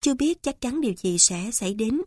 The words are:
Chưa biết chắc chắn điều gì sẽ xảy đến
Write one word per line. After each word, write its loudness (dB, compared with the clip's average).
Chưa 4
biết 0
chắc -4
chắn -2
điều 0
gì 0
sẽ 0
xảy -2
đến 0